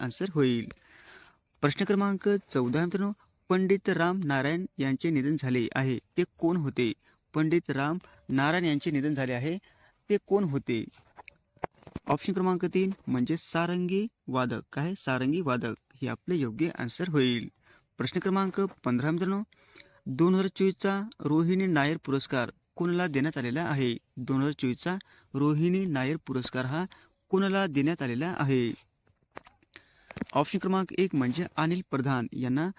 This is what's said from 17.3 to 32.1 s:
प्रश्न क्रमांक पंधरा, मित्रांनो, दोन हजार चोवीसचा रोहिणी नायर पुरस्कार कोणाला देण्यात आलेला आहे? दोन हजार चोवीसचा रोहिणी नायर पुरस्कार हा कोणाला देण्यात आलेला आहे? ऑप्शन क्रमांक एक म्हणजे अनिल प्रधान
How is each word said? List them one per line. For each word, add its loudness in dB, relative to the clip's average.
प्रश्न -2
क्रमांक 0
पंधरा, -2
मित्रांनो, -2
दोन 4
हजार 4
चोवीसचा 0
रोहिणी 2
नायर 2
पुरस्कार -2
कोणाला 0
देण्यात 0
आलेला -2
आहे? 0
दोन -2
हजार 0
चोवीसचा -2
रोहिणी 2
नायर 0
पुरस्कार -4
हा -2
कोणाला 2
देण्यात 0
आलेला -2
आहे? 2
ऑप्शन 0
क्रमांक 0
एक 0
म्हणजे 0
अनिल 0
प्रधान 0